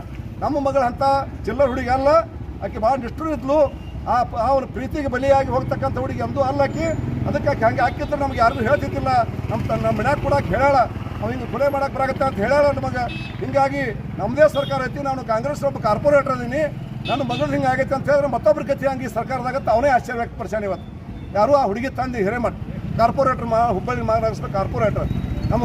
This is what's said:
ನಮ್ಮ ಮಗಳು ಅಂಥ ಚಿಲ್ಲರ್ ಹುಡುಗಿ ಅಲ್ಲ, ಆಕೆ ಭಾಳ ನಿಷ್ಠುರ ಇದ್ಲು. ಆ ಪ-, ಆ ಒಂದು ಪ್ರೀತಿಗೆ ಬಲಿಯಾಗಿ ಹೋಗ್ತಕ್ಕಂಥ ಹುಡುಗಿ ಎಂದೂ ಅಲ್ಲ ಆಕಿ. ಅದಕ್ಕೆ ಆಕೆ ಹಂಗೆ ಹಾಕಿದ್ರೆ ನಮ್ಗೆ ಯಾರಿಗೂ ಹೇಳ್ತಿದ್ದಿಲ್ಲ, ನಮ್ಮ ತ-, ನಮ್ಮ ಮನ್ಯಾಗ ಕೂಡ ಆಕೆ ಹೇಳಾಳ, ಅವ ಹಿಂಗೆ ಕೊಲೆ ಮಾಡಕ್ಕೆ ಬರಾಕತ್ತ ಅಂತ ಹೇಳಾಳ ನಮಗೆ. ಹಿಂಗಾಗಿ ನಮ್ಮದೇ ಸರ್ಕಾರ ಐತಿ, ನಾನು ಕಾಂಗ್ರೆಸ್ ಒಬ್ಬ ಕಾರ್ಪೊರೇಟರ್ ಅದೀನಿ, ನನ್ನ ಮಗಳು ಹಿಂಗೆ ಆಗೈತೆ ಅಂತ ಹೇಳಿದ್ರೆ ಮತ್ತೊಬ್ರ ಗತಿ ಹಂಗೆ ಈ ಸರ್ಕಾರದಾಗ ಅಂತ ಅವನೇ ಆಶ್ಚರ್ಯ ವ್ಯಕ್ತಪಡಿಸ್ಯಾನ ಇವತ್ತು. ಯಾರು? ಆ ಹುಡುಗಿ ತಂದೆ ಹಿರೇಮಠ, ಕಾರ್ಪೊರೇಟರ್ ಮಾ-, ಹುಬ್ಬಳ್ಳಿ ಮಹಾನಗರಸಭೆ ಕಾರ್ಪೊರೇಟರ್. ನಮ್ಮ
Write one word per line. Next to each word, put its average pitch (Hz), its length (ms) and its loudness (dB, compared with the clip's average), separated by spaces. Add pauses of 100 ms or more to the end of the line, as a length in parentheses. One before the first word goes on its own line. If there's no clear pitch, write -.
(440)
ನಮ್ಮ 254 120 -2 (120)
ಮಗಳು 269 220 2
ಅಂಥ 240 140 -2 (420)
ಚಿಲ್ಲರ್ 254 280 2
ಹುಡುಗಿ 254 240 -2
ಅಲ್ಲ, 269 120 4 (540)
ಆಕೆ 202 220 -6
ಭಾಳ 254 180 4
ನಿಷ್ಠುರ 302 340 -6
ಇದ್ಲು. 277 220 2 (520)
ಆ 226 40 4 (160)
ಪ-, 247 140 -4
ಆ 247 120 2
ಒಂದು 254 180 -2
ಪ್ರೀತಿಗೆ 262 380 -4
ಬಲಿಯಾಗಿ 269 420 4
ಹೋಗ್ತಕ್ಕಂಥ 262 480 -2
ಹುಡುಗಿ 262 220 -4
ಎಂದೂ 277 240 -2
ಅಲ್ಲ 277 180 0
ಆಕಿ. 302 180 -2 (420)
ಅದಕ್ಕೆ 285 260 0
ಆಕೆ 269 140 0
ಹಂಗೆ 247 180 2
ಹಾಕಿದ್ರೆ 269 380 -2
ನಮ್ಗೆ 254 200 -2
ಯಾರಿಗೂ 254 260 4
ಹೇಳ್ತಿದ್ದಿಲ್ಲ, 277 420 0 (400)
ನಮ್ಮ 214 160 -2
ತ-, 226 180 -2
ನಮ್ಮ 220 140 2
ಮನ್ಯಾಗ 262 260 2
ಕೂಡ 277 140 2
ಆಕೆ 175 160 -2
ಹೇಳಾಳ, 269 220 4 (420)
ಅವ 214 120 -4
ಹಿಂಗೆ 247 220 -6
ಕೊಲೆ 262 220 0
ಮಾಡಕ್ಕೆ 269 220 -2
ಬರಾಕತ್ತ 269 320 -2
ಅಂತ 269 160 -4
ಹೇಳಾಳ 285 200 4 (140)
ನಮಗೆ. 254 240 -4 (400)
ಹಿಂಗಾಗಿ 277 400 2 (360)
ನಮ್ಮದೇ 254 280 4 (100)
ಸರ್ಕಾರ 277 220 -2 (100)
ಐತಿ, 277 200 -6
ನಾನು 262 220 -4
ಕಾಂಗ್ರೆಸ್ 233 380 -2
ಒಬ್ಬ - 180 -4
ಕಾರ್ಪೊರೇಟರ್ 269 500 4
ಅದೀನಿ, 240 260 -2 (460)
ನನ್ನ 254 220 0
ಮಗಳು 277 240 -2
ಹಿಂಗೆ 277 160 2
ಆಗೈತೆ 262 260 0
ಅಂತ - 120 -4
ಹೇಳಿದ್ರೆ 285 260 4
ಮತ್ತೊಬ್ರ 294 340 4
ಗತಿ 269 200 -2
ಹಂಗೆ 262 180 -4
ಈ - 100 -6
ಸರ್ಕಾರದಾಗ 247 420 -4
ಅಂತ 277 160 -2
ಅವನೇ 262 200 4
ಆಶ್ಚರ್ಯ 233 260 0
ವ್ಯಕ್ತಪಡಿಸ್ಯಾನ 214 480 -6
ಇವತ್ತು. - 180 -6 (500)
ಯಾರು? 208 220 6
ಆ 269 100 4
ಹುಡುಗಿ 240 200 -2 (100)
ತಂದೆ 247 260 -4
ಹಿರೇಮಠ, 220 300 0 (440)
ಕಾರ್ಪೊರೇಟರ್ 254 540 2
ಮಾ-, 233 240 4
ಹುಬ್ಬಳ್ಳಿ 240 320 -4
ಮಹಾನಗರಸಭೆ 220 480 0
ಕಾರ್ಪೊರೇಟರ್. 196 520 0 (420)
ನಮ್ಮ 233 140 0